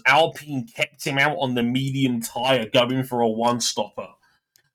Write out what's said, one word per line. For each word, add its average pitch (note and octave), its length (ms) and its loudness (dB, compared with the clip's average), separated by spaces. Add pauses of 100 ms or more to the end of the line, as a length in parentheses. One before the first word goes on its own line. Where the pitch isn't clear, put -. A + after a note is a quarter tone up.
Alpine D3 680 2
kept - 320 -8
him C#3 120 -2
out C#3+ 220 2
on B2+ 160 -2
the A#2+ 80 0
medium C3 580 0
tire B2 480 0
going B2+ 340 2
for B2 180 -2
a A#2 60 2
one-stopper. A2+ 840 -2 (640)